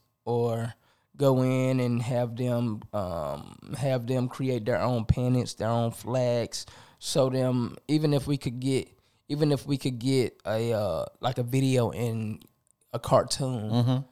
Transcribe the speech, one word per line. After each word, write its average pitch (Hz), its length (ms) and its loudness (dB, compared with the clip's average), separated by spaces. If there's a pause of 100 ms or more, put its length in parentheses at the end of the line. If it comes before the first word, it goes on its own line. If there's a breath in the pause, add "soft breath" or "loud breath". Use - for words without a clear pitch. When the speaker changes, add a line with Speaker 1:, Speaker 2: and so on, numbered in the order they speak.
(260)
Speaker 1:
or 117 480 0 (440)
go 135 240 4
in 131 380 2
and 120 220 2
have 120 340 0
them, 120 460 -2 (120)
um, 85 640 -6 (200)
have 127 300 0
them 127 200 2
create 123 380 -2
their 110 160 2
own 113 240 0
pennants, 123 500 2
their 110 140 -2
own 117 220 2
flags. 120 760 -2 (340 loud breath)
Show - 300 2
them, 127 480 0 (100)
even 151 260 2
if 135 140 0
we 143 100 0
could 127 220 -6
get, 131 300 -2 (400)
even 147 240 2
if 135 120 -2
we 143 120 0
could 127 220 -4
get 131 460 2
a, 113 280 0
uh, 90 320 0 (160)
like, 127 160 -2
a 123 60 -2
video 127 480 2
in 113 500 -6 (520)
a 120 60 -6
cartoon 123 720 0
Speaker 2:
Mm-hmm. 120 260 2 (140)